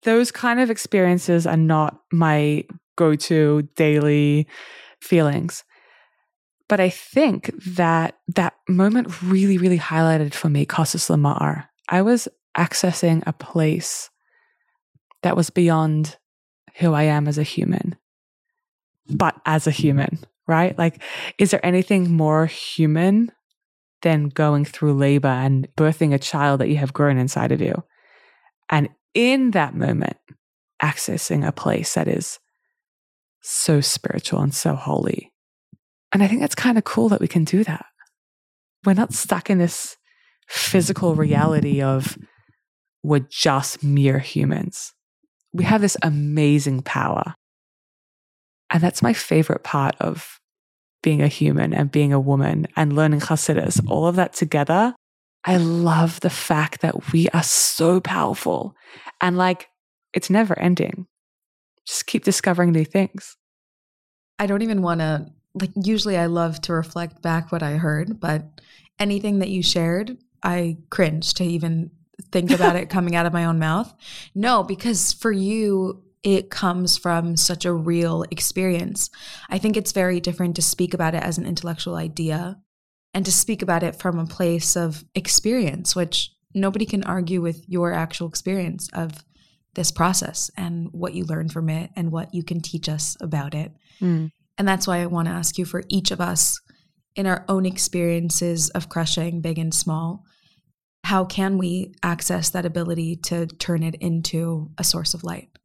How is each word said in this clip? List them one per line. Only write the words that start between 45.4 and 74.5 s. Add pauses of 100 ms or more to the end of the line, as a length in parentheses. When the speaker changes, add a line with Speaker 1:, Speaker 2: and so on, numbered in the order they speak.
Speaker 1:
We
have
this
amazing
power. (1400)
And
that's
my
favorite
part
of (600)
being
a
human
and
being
a
woman
and
learning
Hasidus,
all
of
that
together. (520)
I
love
the
fact
that
we
are
so
powerful. (460)
And,
like, (440)
it's
never
ending. (800)
Just
keep
discovering
new
things. (1040)
Speaker 2:
I
don't
even
wanna, (220)
like,
usually
I
love
to
reflect
back
what
I
heard,
but (560)
anything
that
you
shared, (260)
I (100)
cringe
to
even (400)
think
about
it
Speaker 1:
<laughs>
Speaker 2:
coming
out
of
my
own
mouth. (400)
No,